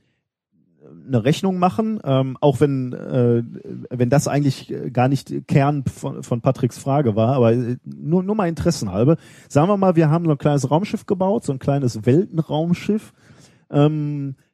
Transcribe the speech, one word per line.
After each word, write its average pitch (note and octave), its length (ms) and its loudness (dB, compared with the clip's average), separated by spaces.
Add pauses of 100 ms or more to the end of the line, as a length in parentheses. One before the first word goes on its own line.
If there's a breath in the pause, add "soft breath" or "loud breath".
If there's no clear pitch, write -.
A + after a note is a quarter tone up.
(1080)
eine A#2+ 180 2
Rechnung F#3 340 0
machen, A3 460 0
ähm, C3 360 0
auch C#3 200 4
wenn, C3+ 340 0
äh, A#2+ 480 0 (480)
wenn A#2+ 180 0
das C#3 180 4
eigentlich, C#3+ 460 0
äh, D3+ 180 -8
gar B2 180 2
nicht C#3+ 380 -4
Kern C#3+ 380 2
von, - 380 -8
von A#2+ 180 -4
Patricks B2+ 380 -2
Frage C3+ 360 0
war, A2+ 200 2
aber, A#2 180 4
äh, B2 320 -2
nur, D3 380 -2
nur G3 120 -4
mal G3 140 0
interessenhalber. D3+ 680 0 (320 loud breath)
Sagen D#3 200 2
wir G#3 80 2
mal, F#3+ 200 2
wir D#3+ 140 4
haben E3+ 140 2
so D#3+ 60 2
ein C#3+ 80 0
kleines C#3+ 320 0
Raumschiff G3+ 340 -2
gebaut, F#3 400 -2
so C#3+ 80 -2
ein C3 60 -8
kleines C3 480 -2
Weltenraumschiff, E3+ 1080 0 (580 soft breath)
ähm, D3 640 0 (180)